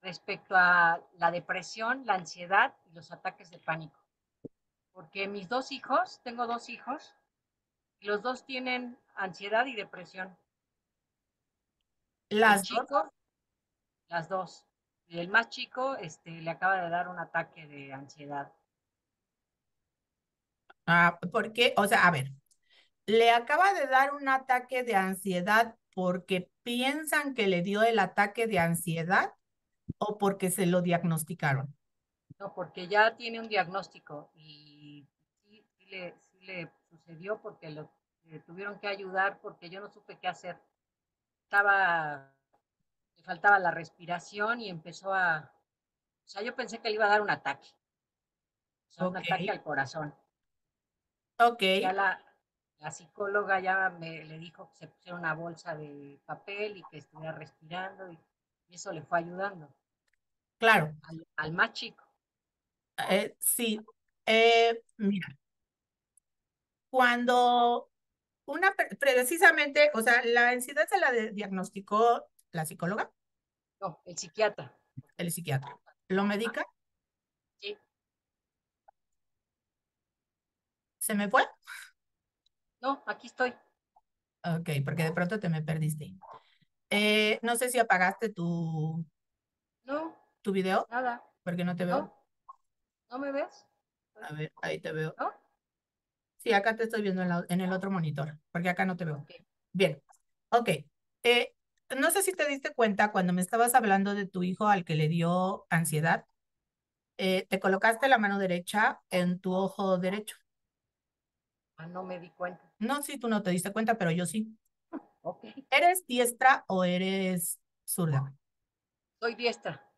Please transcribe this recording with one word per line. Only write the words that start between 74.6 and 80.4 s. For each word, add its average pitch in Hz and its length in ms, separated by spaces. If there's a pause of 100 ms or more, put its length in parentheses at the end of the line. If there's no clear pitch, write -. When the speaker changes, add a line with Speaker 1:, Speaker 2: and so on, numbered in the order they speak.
Speaker 2:
El 170 140
psiquiatra. 147 460 (300)
¿Lo 190 160
medica? 220 420 (920)
Speaker 1:
Sí. 415 180 (3250)